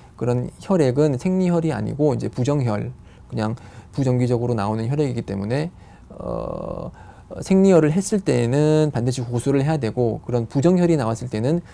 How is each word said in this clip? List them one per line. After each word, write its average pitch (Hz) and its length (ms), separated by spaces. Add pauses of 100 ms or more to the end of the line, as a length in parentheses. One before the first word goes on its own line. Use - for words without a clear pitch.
(160)
그런 123 340 (100)
혈액은 143 600
생리혈이 175 520
아니고 117 440
이제 113 120
부정혈, 120 640 (380)
그냥 110 260 (360)
부정기적으로 123 640
나오는 110 340
혈액이기 135 320
때문에, 110 500 (380)
어, 50 840 (480)
생리혈을 190 520
했을 190 280
때에는 147 720
반드시 127 300
구술을 123 420
해야 156 140
되고 117 480
그런 117 220
부정혈이 170 500
나왔을 117 320
때는 139 320 (120)